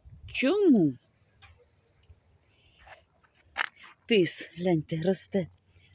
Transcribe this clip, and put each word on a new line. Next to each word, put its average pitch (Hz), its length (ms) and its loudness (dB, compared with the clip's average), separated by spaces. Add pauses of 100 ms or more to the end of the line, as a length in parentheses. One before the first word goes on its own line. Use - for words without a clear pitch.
(260)
Чому? 262 680 2 (3000)
Тис, 190 500 2
гляньте, 165 500 -2
росте. 190 420 -4 (480)